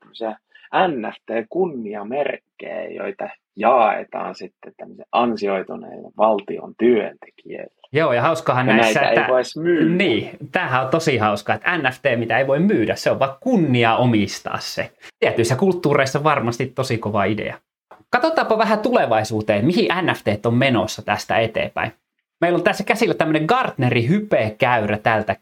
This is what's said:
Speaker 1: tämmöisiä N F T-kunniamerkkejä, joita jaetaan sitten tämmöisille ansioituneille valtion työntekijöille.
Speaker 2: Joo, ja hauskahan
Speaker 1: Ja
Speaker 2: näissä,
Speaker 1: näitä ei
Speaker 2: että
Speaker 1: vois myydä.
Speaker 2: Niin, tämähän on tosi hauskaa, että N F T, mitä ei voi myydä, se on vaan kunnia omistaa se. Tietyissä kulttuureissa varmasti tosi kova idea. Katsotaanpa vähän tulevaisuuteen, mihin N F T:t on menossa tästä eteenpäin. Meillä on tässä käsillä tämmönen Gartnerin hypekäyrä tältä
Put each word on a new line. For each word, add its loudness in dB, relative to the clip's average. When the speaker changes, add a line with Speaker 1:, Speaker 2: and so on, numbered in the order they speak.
Speaker 1:
tämmöisiä -10
N -6
F -18
T-kunniamerkkejä, -6
joita -8
jaetaan 2
sitten -18
tämmöisille -20
ansioituneille -2
valtion 0
työntekijöille. -2
Speaker 2:
Joo, 2
ja 2
hauskahan 0
Speaker 1:
Ja 4
Speaker 2:
näissä, 4
Speaker 1:
näitä 2
ei 4
Speaker 2:
että 0
Speaker 1:
vois 0
myydä. 2
Speaker 2:
Niin, 0
tämähän 0
on -4
tosi 2
hauskaa, 0
että -2
N 0
F -12
T, 2
mitä 0
ei 2
voi 2
myydä, 2
se -2
on 0
vaan 0
kunnia 2
omistaa 0
se. -8
Tietyissä 0
kulttuureissa 2
varmasti 0
tosi -4
kova -2
idea. -4
Katsotaanpa 0
vähän 2
tulevaisuuteen, 0
mihin 2
N 0
F -14
T:t -2
on 2
menossa 0
tästä -2
eteenpäin. -2
Meillä 0
on -2
tässä 0
käsillä 0
tämmönen 0
Gartnerin 0
hypekäyrä 0
tältä 0